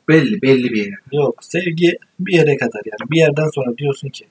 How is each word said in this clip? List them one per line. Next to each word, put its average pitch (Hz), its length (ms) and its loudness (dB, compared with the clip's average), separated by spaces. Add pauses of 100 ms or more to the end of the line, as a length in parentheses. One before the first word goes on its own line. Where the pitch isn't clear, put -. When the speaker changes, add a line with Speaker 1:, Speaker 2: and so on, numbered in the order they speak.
Speaker 1:
belli, 131 340 4
belli 127 300 4
bir 107 140 -2
yere. 101 100 -12 (160)
Speaker 2:
Yok, 147 320 0
sevgi 175 540 0 (220)
bir 185 140 -2
yere 151 240 4
kadar 117 280 -4
yani. 117 260 -10
Bir 160 60 0
yerden 151 360 2
sonra 123 240 -4
diyorsun 143 320 -4
ki, - 220 -18